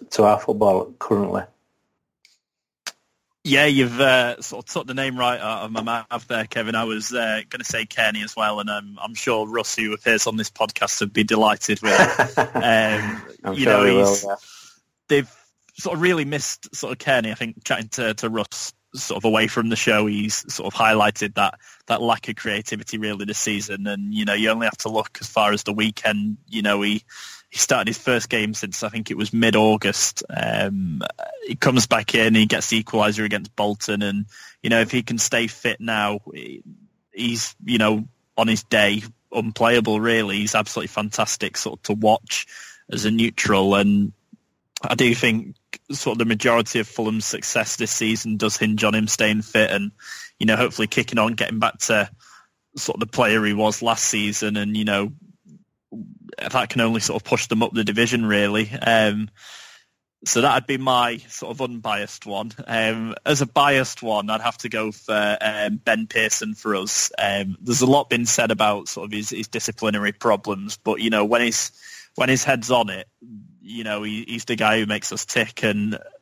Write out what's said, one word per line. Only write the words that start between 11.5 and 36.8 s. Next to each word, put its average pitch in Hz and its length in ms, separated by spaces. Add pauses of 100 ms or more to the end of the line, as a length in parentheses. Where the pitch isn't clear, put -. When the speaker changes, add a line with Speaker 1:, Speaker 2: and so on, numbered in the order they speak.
Speaker 2:
with 104 100
it. - 440
Speaker 1:
<laughs> 131 180
Speaker 2:
Um, 110 640 (220)
Speaker 1:
I'm 95 100
Speaker 2:
you 135 100
Speaker 1:
sure 110 100
Speaker 2:
know, 104 120
Speaker 1:
he 98 80
will, 98 160
Speaker 2:
he's, 101 160
Speaker 1:
yeah. 98 100 (720)
Speaker 2:
they've 143 240 (440)
sort 175 200
of 156 60
really 175 240
missed - 500
sort - 160
of 127 60
Kearney. 120 340
I 107 40
think - 280
chatting 113 260
to, 110 260
to 117 140
Russ - 440 (220)
sort - 220
of 98 80
away 110 200
from 113 240
the 113 60
show, 107 320
he's 104 440
sort - 220
of - 60
highlighted 107 560
that, 101 240 (280)
that 117 140
lack 117 280
of 107 80
creativity 107 600
really 107 280
this 104 120
season. 101 480
And, 101 280
you 107 100
know, 104 100
you 107 160
only 113 160
have 107 120
to - 120
look 110 300
as 104 80
far 104 240
as 104 120
the 104 100
weekend. 107 640 (100)
You 110 140
know, 101 200
he, 107 220 (460)
he - 100
started 113 280
his 113 100
first 123 320
game 107 240
since, 104 300
I 107 60
think 110 220
it - 60
was 104 160
mid-August. 110 920 (100)
Um, 92 680 (440)
he - 100
comes 123 320
back 110 280
in, 110 200
he 107 100
gets 107 240
the 110 120
equaliser 107 440
against 104 320
Bolton. 104 440
And, 101 260 (360)
you 113 60
know, 113 100
if 113 120
he 123 120
can 117 140
stay 117 300
fit 110 340
now, 107 400 (120)
he, 65 300 (480)